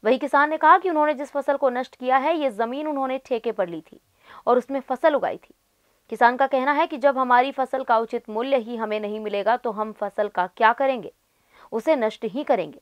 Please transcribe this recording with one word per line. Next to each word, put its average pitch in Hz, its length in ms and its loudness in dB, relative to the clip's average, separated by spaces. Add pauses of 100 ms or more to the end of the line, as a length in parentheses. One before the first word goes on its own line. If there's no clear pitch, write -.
वही 240 140 2
किसान 285 320 2
ने 311 60 -4
कहा 320 220 8
कि 370 120 -2
उन्होंने 302 240 2
जिस 269 160 -10
फसल 285 260 -2
को 262 140 2
नष्ट 247 260 -6
किया 254 200 0
है, 302 200 0
ये 285 140 -2
जमीन 233 360 -6
उन्होंने 269 320 -4
ठेके 233 340 -6
पर 190 160 -2
ली 170 120 -10
थी - 200 -20 (460)
और 247 120 4
उसमें 269 220 -4
फसल 277 340 0
उगाई 196 220 -2
थी। - 180 -20 (560)
किसान 240 260 4
का 269 100 2
कहना 262 260 0
है 302 140 2
कि 320 100 -8
जब 262 220 2
हमारी 254 340 4
फसल 262 300 -4
का 240 160 2
उचित 226 320 -6
मूल्य 254 260 -2
ही 240 200 -4
हमें 214 240 -4
नहीं 214 200 -8
मिलेगा, 208 360 -2
तो 240 140 -6
हम 214 220 -6
फसल 208 360 -4
का 185 180 -4
क्या 226 260 2
करेंगे, 254 400 -2 (600)
उसे 285 240 2
नष्ट 220 280 -2
ही 233 200 -6
करेंगे। 165 380 -2